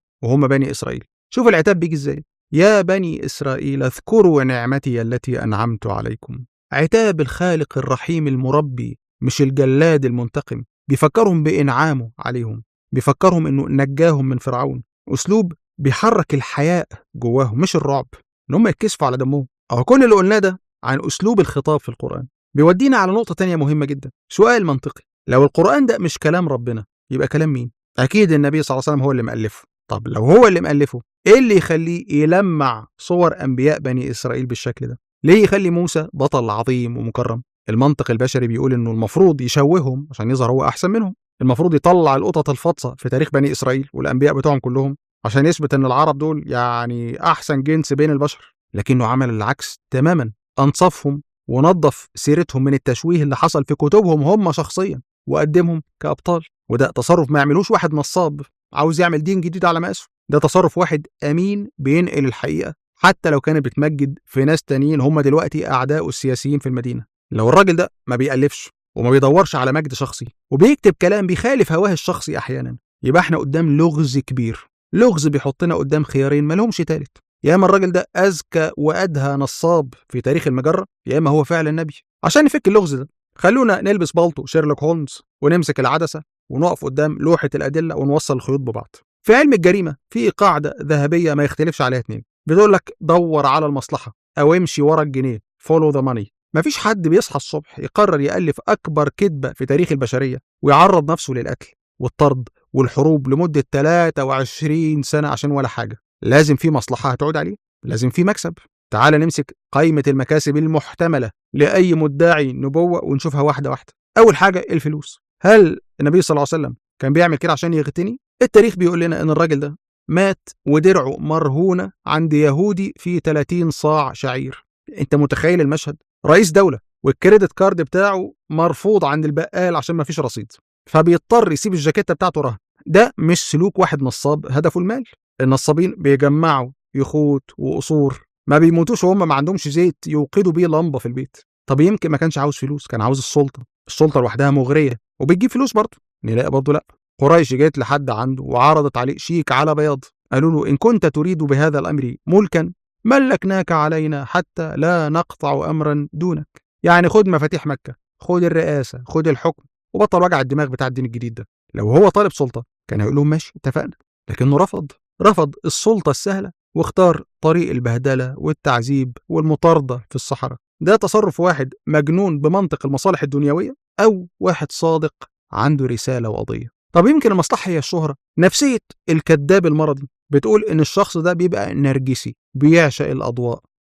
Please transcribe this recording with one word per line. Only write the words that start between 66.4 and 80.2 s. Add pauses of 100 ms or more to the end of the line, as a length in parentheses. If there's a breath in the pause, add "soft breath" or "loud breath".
في
المدينة. (280)
لو
الراجل
ده (160)
ما
بيألفش (260)
وما
بيدورش
على
مجد
شخصي (260)
وبيكتب
كلام
بيخالف
هواه
الشخصي
أحيانًا، (280)
يبقى
احنا
قدام
لغز
كبير، (260)
لغز
بيحطنا
قدام
خيارين
مالهمش
تالت: (260)
يا
إما
الراجل
ده (100)
أذكى
وأدهى
نصاب (140)
في